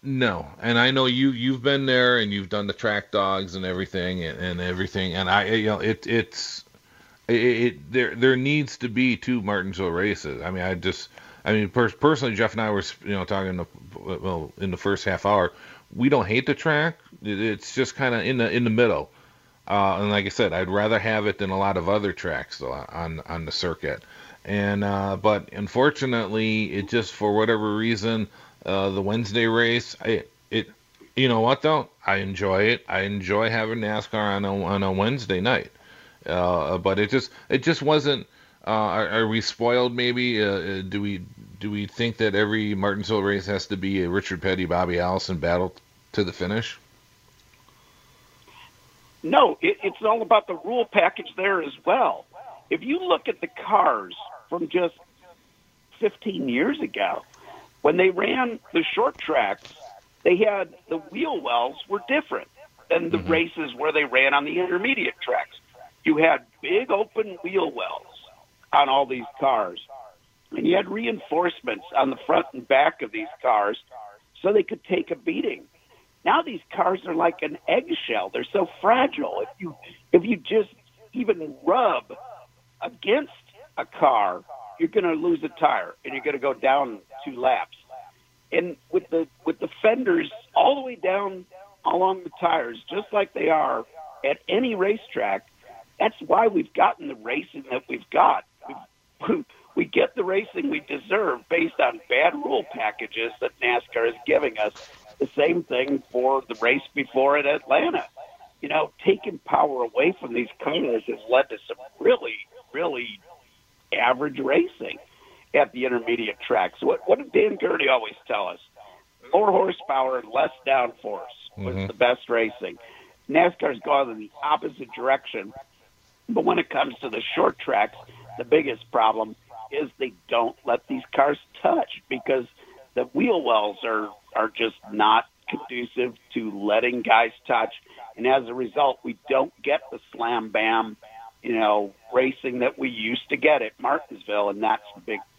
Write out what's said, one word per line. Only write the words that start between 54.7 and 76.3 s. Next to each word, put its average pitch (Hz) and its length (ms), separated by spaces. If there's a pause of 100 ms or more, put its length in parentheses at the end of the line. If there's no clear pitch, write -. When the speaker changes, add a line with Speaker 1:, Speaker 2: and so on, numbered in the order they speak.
Speaker 2:
fifteen 202 480
years 175 320
ago, - 420 (600)
when 156 140
they 185 140
ran 240 480 (140)
the 165 120 (100)
short 247 240
tracks, 113 500 (560)
they 180 120
had, 196 380 (140)
the 165 100
wheel 180 420
wells 120 360 (120)
were 202 200
different 269 400 (420)
than 170 200
the - 80
Speaker 1:
Mm-hmm. 90 120
Speaker 2:
races 160 460
where 151 160
they 151 120
ran 135 300
on 143 100
the 156 160
intermediate 180 600
tracks. - 360 (480)
You 156 140
had 156 280 (140)
big 196 300
open 208 520
wheel 180 280
wells 90 360 (640)
on 143 160
all 135 180
these 127 180 (160)
cars, 110 400 (720)
and - 140
you 175 100
had 196 120
reinforcements 180 960 (120)
on 135 140
the 131 60 (100)
front - 260
and 127 140
back 143 360
of 110 100
these 110 160 (140)
cars 107 360 (640)
so 190 100
they 208 100
could - 220
take - 260
a 170 60
beating. - 480 (600)
Now 262 180